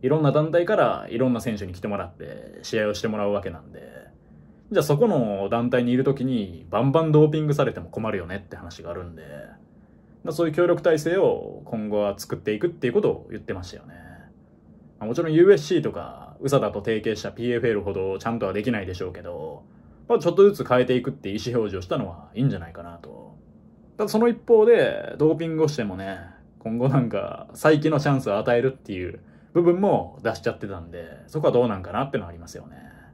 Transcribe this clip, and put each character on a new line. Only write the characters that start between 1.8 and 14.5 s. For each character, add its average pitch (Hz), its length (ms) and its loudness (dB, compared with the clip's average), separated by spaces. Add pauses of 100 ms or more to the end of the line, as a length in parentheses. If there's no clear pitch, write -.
も 101 100 -4
ら 92 80 -6
っ 87 80 -18
て、 60 500 -16
試 110 180 -2
合 104 80 0
を 104 40 -2
し - 80 -6
て 117 60 -4
も 110 100 -2
ら 101 100 -2
う 104 40 0
わ 101 100 -2
け 95 80 -8
な 82 100 -14
ん 76 120 -20
で。 - 100 -18 (880)
じ 196 80 4
ゃ - 20 4
あ - 20 2
そ 147 140 2
こ 233 100 4
の 104 420 0
団 117 200 0
体 123 140 2
に 120 80 2
い 123 60 4
る 131 60 2
時 135 220 0
に、 101 440 -4
バ 101 120 0
ン 135 100 4
バ 160 120 4
ン 156 80 2
ド 151 140 8
ー 151 40 4
ピ 156 100 -2
ン 151 80 -2
グ 143 60 2
さ 147 120 2
れ 117 80 -2
て 92 60 -10
も 87 100 -14
困 110 220 -6
る 101 60 -4
よ 87 80 -6
ね 92 120 -10
っ - 100 -8
て - 80 -14
話 82 280 -16
が 85 60 -14
あ 87 40 -8
る 90 100 -10
ん 85 120 -14
で。 80 80 -20
だ 73 60 -20
か 71 180 -16 (800)
ら 170 80 -6
そ 170 120 0
う - 20 0
い 156 40 -2
う - 20 -8
協 175 140 4
力 170 140 2
体 160 180 2
制 165 180 0
を 117 480 0
今 107 240 -8
後 104 100 0
は 101 180 -2
作 - 180 -10
っ 87 40 -12
て 107 140 -4
い 107 60 -6
く 175 80 -2
っ - 40 0
て 151 160 -6
い - 20 2
う - 40 -6
こ 208 80 2
と 139 80 2
を - 220 -6
言 104 80 -12
っ - 40 -16
て 101 100 -10
ま 92 100 -10
し 87 80 -16
た - 60 -16
よ 73 60 -20
ね。 - 120 -20 (1040)